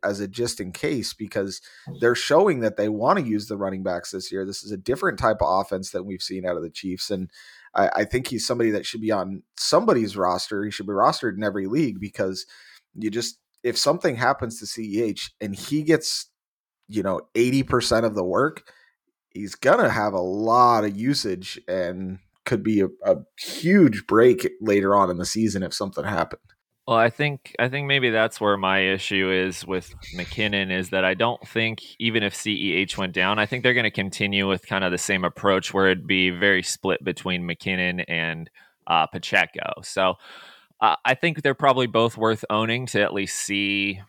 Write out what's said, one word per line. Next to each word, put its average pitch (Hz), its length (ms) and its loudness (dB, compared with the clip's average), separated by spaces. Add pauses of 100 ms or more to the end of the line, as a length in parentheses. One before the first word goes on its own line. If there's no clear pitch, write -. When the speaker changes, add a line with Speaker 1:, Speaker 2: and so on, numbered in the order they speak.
Speaker 1:
as 101 160 -2
a 101 80 -4
just 117 320 -4
in 92 120 -8
case 147 420 -4
because 98 480 -6 (400)
they're 120 120 6
showing 156 460 4
that 110 160 0
they 107 140 0
wanna 135 320 2
use 107 260 -2
the 107 80 -6
running 95 260 -4
backs 90 280 -4
this 95 200 -10
year. 95 140 -4
This 98 180 -10
is 101 80 -14
a 101 60 -6
different 127 420 -2
type 110 220 2
of 90 200 0
offense 95 320 -6
than 95 120 -6
we've 95 160 -10
seen 95 240 -8
out 90 140 -2
of 80 40 -6
the 85 60 -8
Chiefs. 92 420 -8
And 92 200 -6 (440)
I, 98 220 4
I 107 80 2
think 127 220 -4
he's 113 200 -6
somebody 120 260 0
that 98 120 -4
should 113 160 -10
be 107 120 -2
on 95 320 -4 (120)
somebody's 147 580 2
roster. 92 480 0
He 104 80 -4
should 98 160 -8
be 104 60 -4
rostered 101 460 2
in 107 40 -6
every 98 260 -2
league 113 320 -2
because 95 440 -4 (500)
you 107 140 -6
just, 117 300 -6 (240)
if 120 160 -2
something 151 380 0
happens 120 440 -2
to 104 60 -12
C 107 320 -6
E 120 40 2
H - 280 -6 (100)
and 101 140 -6
he 151 280 -4
gets, 156 440 0 (600)
you 104 160 -4
know, 92 200 -2 (120)
eighty 127 280 4
percent 117 420 2
of 107 100 0
the 95 100 0
work, 120 460 0 (680)
he's 98 180 -10
gonna 165 340 4
have 104 260 0
a 90 60 0
lot 110 640 4
of 101 120 -4
usage 104 720 -4
and 92 500 -4 (260)
could 107 180 -2
be 107 180 2
a, 95 80 4 (160)
a 95 120 4 (220)
huge 156 680 4
break 120 420 6 (120)
later 101 340 4
on 95 160 6
in 87 80 -4
the 90 80 -4
season 104 360 0
if 85 120 -6
something 95 300 -6
happened. 90 380 -4 (440)
Speaker 2:
Well, 117 100 2
I 113 140 6
think, 147 480 -4
I 120 100 2
think 139 200 -4
maybe 131 220 4
that's 110 300 2
where 101 160 4
my 95 220 2
issue 95 500 0
is 92 380 -2
with 92 260 -6 (240)
McKinnon, 98 540 -4
is 92 200 -4
that 95 140 0
I 92 100 2
don't 113 300 -2
think, 113 360 -4 (180)
even 113 240 0
if 101 100 -2
C - 200 -4
E 92 220 -2
H 92 220 -2
went 95 160 -4
down, 95 280 2
I 104 60 0
think 123 180 -4
they're 123 100 4
gonna 113 160 0
continue 98 580 -2
with 95 180 -2
kind 95 180 -2
of 90 80 0
the 90 60 0
same 95 260 -2
approach 95 500 0
where 95 140 4
it'd 92 180 0
be 92 240 2
very 92 320 2
split - 400 -2
between 90 400 -4
McKinnon 90 640 -4
and, 82 420 -4 (380)
uh, 80 220 2
Pacheco. - 760 -4
So, 92 320 0 (680)
uh, 107 140 4 (100)
I 131 100 2
think 156 280 -2
they're 135 120 2
probably 131 340 4
both 113 280 2
worth 110 340 0
owning 113 360 0
to 104 160 2
at 98 100 2
least 98 260 -4
see 101 720 -2